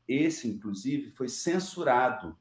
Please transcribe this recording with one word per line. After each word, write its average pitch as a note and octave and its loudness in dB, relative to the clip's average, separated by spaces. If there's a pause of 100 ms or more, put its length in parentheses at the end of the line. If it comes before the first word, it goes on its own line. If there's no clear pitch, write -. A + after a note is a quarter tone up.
Esse, C#3+ 2
inclusive, A2 -4
foi B2+ -6
censurado B2+ 0